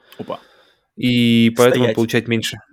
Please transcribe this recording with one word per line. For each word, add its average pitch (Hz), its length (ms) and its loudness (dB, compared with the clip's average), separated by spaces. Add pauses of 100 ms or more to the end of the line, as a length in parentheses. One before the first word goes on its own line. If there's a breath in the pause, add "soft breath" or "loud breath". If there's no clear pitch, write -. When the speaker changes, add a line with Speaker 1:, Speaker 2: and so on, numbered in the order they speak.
(180 soft breath)
Speaker 1:
Опа. 92 220 -12 (560 soft breath)
Speaker 2:
И 117 600 2
поэтому 123 300 4
Speaker 1:
Стоять. 110 100 -2
Speaker 2:
получать 113 320 -2
меньше, 113 300 -6 (160)